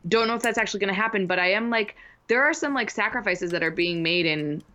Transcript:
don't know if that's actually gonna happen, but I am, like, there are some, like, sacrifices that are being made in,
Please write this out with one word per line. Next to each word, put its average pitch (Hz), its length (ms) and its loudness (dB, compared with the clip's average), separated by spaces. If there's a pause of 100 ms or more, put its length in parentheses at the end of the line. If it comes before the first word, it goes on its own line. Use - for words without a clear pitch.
don't 226 220 2
know 233 80 0
if 233 60 -6
that's 233 160 0
actually 214 200 0
gonna 196 160 0
happen, 208 320 0
but 180 140 0
I 180 100 4
am, 226 200 0
like, 220 260 -2 (320)
there 247 160 4
are 311 100 2
some, 294 180 -4
like, 247 160 -2
sacrifices 202 600 -2
that 170 140 0
are 165 80 0
being 170 320 0
made 170 220 2
in, 151 360 -2 (120)